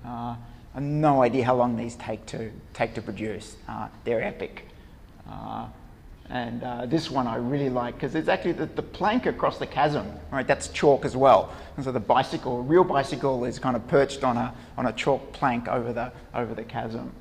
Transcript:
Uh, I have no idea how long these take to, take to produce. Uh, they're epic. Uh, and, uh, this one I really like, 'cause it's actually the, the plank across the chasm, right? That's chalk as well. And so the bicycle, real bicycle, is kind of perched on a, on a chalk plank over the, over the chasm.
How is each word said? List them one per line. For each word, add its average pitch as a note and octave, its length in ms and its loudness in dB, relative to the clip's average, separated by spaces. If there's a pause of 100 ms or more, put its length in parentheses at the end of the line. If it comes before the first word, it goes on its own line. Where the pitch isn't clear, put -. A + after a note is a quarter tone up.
Uh, B2 60 -12
I A#2+ 280 -8 (360)
have C3+ 100 -4
no D3 400 4
idea B2 220 4
how B2+ 100 6
long A#2+ 220 2
these A#2 180 -6
take - 320 -8
to, A2 240 -8 (220)
take A#2 220 -2
to A2+ 60 -6
produce. G#2+ 540 -8 (140)
Uh, A2 180 -8 (160)
they're A2+ 200 0
epic. - 440 -8 (640)
Uh, G#2+ 380 -10 (640)
and, A#2+ 340 -6
uh, B2 240 -6
this D#3 240 0
one B2+ 160 0
I A2+ 80 -2
really C3 340 0
like, A#2+ 300 -2
'cause C#3 160 -4
it's D#3+ 120 -2
actually F#3 260 0
the, D#3 120 -2
the - 160 -8
plank - 460 0
across C#3+ 320 0
the B2+ 80 -4
chasm, C3+ 440 0 (200)
right? C3 160 -2
That's - 220 0
chalk C#3+ 360 4
as B2 100 -2
well. B2+ 360 8 (240)
And C3+ 100 -6
so C3+ 60 -4
the B2 80 0
bicycle, B2+ 640 0
real E3 200 8
bicycle, C3+ 600 2
is A#2+ 140 -4
kind B2+ 160 0
of A2 120 -4
perched C#3 360 4
on B2 140 2
a, A#2+ 160 -2 (220)
on B2+ 120 0
a A2+ 60 -2
chalk - 400 0
plank A#2+ 340 0
over A#2 260 -2
the, A#2 180 -4 (220)
over A#2+ 220 -4
the A2 80 -8
chasm. A#2 580 -6